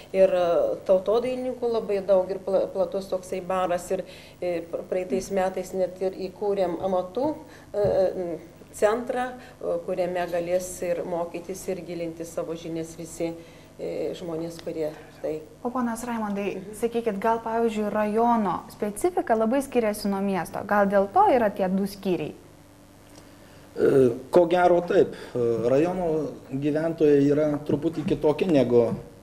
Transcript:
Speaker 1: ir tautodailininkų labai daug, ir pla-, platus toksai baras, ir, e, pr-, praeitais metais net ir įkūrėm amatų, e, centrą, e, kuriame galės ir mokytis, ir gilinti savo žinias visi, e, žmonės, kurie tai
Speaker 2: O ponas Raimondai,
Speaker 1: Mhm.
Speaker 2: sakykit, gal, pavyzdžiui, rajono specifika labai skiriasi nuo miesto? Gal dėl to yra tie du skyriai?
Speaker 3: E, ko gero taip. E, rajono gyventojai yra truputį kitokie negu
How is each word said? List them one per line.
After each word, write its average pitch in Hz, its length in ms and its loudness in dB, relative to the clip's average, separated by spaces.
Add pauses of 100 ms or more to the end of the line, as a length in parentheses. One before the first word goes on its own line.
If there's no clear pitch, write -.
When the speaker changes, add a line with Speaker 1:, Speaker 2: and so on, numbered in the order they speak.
(100)
Speaker 1:
ir 190 200 6 (520)
tautodailininkų 240 920 0
labai 202 280 0
daug, 185 300 4
ir 190 80 -4
pla-, 190 300 0
platus 190 420 -2
toksai 185 320 -4
baras, 180 480 -2
ir, 185 140 -2 (320)
e, 180 260 -4
pr-, - 240 -8
praeitais 185 460 -2
metais 190 420 -2
net 180 260 -2
ir 190 220 -2
įkūrėm 185 560 -2
amatų, 190 540 -2 (380)
e, 185 680 0 (300)
centrą, 247 640 0
e, - 480 -8
kuriame 180 480 -4
galės 175 420 -2 (120)
ir 175 200 -2
mokytis, 170 640 -6
ir 175 160 -6
gilinti 165 420 -8
savo 165 300 -8
žinias 165 400 -8
visi, 165 380 -6 (400)
e, 170 420 -6
žmonės, 165 480 -8
kurie 160 300 -6 (240)
tai 156 240 -6 (220)
Speaker 2:
O 247 80 -4
ponas 233 340 -4
Raimondai, 208 500 -4
Speaker 1:
Mhm. 190 200 -12
Speaker 2:
sakykit, 233 440 -2
gal, 226 220 0
pavyzdžiui, 226 500 0
rajono 214 760 2
specifika 233 680 -2
labai 220 260 2
skiriasi 220 480 -2
nuo 196 120 0
miesto? 190 420 -4
Gal 202 240 4
dėl 196 220 4
to 370 180 6
yra 233 240 4
tie 196 180 -2
du 190 160 0
skyriai? 170 480 -4 (1400)
Speaker 3:
E, 135 340 6 (160)
ko 175 200 6
gero 175 340 6
taip. 175 320 4 (140)
E, 123 140 -4 (220)
rajono 170 440 2 (400)
gyventojai 147 760 2
yra 143 260 4 (100)
truputį 156 480 -2
kitokie 151 420 2
negu 120 380 6 (360)